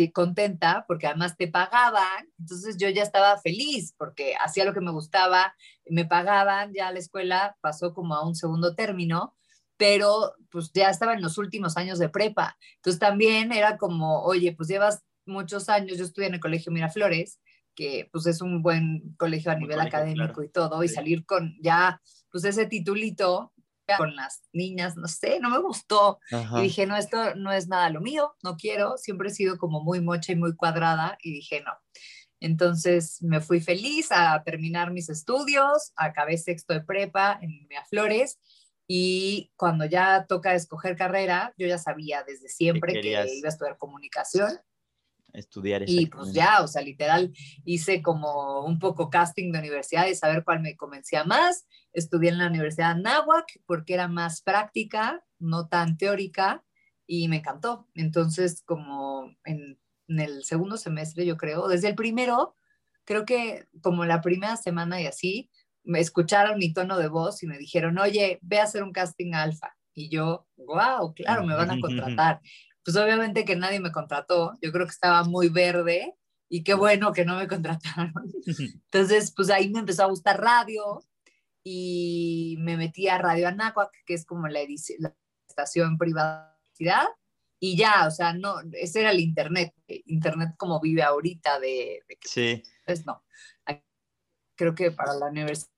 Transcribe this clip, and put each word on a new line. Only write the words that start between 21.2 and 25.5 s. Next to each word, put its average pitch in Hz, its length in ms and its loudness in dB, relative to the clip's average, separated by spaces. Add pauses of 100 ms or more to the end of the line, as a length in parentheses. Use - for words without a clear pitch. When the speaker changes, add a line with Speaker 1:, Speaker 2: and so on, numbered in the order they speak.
Speaker 1:
con 170 360 -2
ya, 170 380 4 (300)
pues, 175 140 -6
ese 208 220 2
titulito 202 840 -2 (420)
con 156 220 0
las 139 260 -12 (100)
niñas, 180 440 -4
no 170 120 -10
sé, 240 320 -2
no 240 100 -2